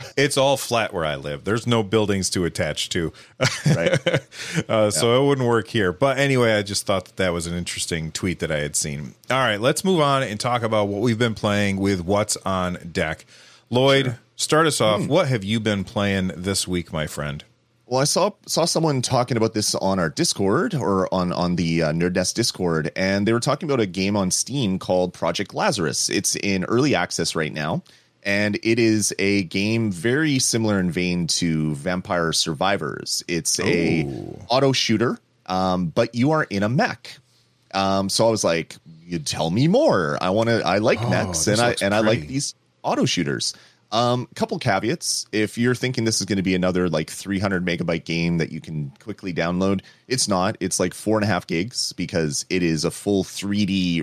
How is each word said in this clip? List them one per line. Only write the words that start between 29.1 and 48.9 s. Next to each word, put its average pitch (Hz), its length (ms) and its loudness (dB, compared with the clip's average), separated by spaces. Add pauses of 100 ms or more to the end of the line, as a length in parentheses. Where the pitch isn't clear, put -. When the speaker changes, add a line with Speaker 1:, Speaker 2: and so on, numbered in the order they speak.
Speaker 2:
a 98 240 2
game 107 480 0
very 131 480 0
similar 110 400 2
in 90 100 2
vein 87 380 0
to 78 480 0
Vampire 87 560 -2
Survivors. 82 960 -2
It's - 320 -2
a 82 420 2
Speaker 1:
Ooh. 55 460 -8
Speaker 2:
auto 135 240 4
shooter, 127 460 0 (280)
um, 92 400 2
but 117 260 0
you 127 200 2
are 156 120 2
in 98 200 -2
a 104 40 2
mech. 170 480 -2 (560)
Um, 98 360 2
so 110 180 2
I 117 60 4
was 107 100 0
like, 85 320 0 (320)
"You 87 140 -4
tell 82 300 -2
me 123 180 2
more. 151 520 2
I 92 100 0
wanna, 113 280 2
I 92 200 2
like 110 240 2
Speaker 1:
Oh, 123 80 -2
Speaker 2:
mechs, 90 360 0
and 104 80 4
Speaker 1:
this 110 60 2
Speaker 2:
I, 120 80 4
Speaker 1:
looks - 140 -2
Speaker 2:
and 98 120 2
I 110 60 4
like 113 180 4
Speaker 1:
pretty. 78 140 -8
Speaker 2:
these 139 220 -4 (280)
auto 214 220 0
shooters." 71 500 -2 (380)
Um, 120 420 2
couple 220 240 -4
caveats. 110 720 -2
If 107 260 0
you're 120 200 2
thinking 127 280 -2
this 110 160 0
is 101 60 -4
gonna 98 160 0
be 92 140 2
another, 90 320 2
like, 80 200 -2
three 95 300 -6
hundred 92 260 -2
megabyte 85 400 -2
game 85 340 0
that 80 120 -2
you 80 100 -10
can 76 300 -8 (100)